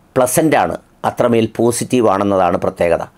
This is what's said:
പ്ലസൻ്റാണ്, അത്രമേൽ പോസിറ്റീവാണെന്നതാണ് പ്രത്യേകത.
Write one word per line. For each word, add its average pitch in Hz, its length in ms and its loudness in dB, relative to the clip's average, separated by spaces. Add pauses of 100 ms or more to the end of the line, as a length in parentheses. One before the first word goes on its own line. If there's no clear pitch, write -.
(160)
പ്ലസൻ്റാണ്, 123 600 0 (340)
അത്രമേൽ 117 360 0 (120)
പോസിറ്റീവാണെന്നതാണ് 101 1040 0
പ്രത്യേകത. 85 400 -2 (140)